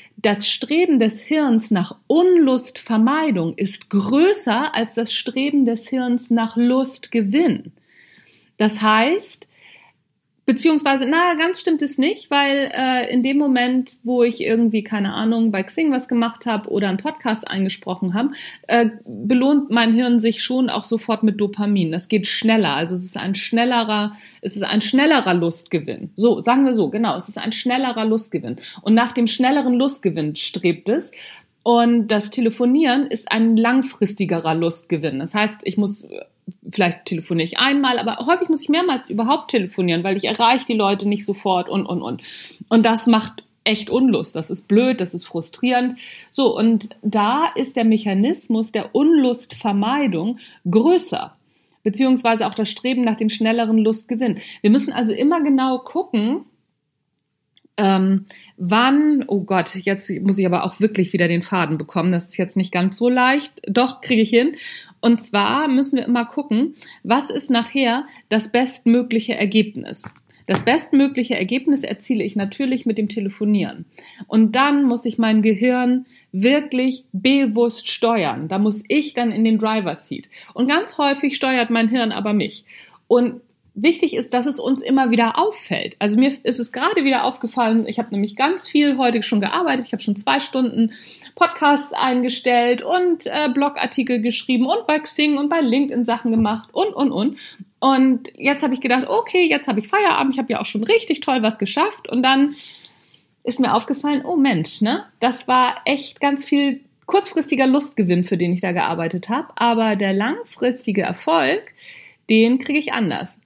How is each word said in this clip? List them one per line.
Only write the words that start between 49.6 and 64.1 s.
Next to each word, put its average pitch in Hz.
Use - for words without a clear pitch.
größer, 247
beziehungsweise 226
auch 202
das 214
Streben 254
nach 220
dem 220
schnelleren 226
Lustgewinn. 220
Wir 208
müssen -
also 220
immer 311
genau 262
gucken, 254
ähm, 190
wann, 262
oh 202
Gott, 185
jetzt 196
muss 190
ich 196
aber 180
auch -
wirklich 196
wieder 175
den 170
Faden 160
bekommen, 170
das 175
ist -
jetzt 185
nicht 185
ganz 185
so 240
leicht, 254
doch, 240
kriege 233